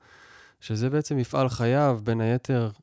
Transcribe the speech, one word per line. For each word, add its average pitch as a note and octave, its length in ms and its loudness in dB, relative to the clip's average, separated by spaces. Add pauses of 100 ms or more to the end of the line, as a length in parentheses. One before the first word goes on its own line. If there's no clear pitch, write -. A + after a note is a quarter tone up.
(600)
שזה A2+ 300 -2
בעצם D3 280 -2
מפעל C3 320 0
חייו, B2 540 2
בין A2+ 180 0
היתר, A#2 480 0 (140)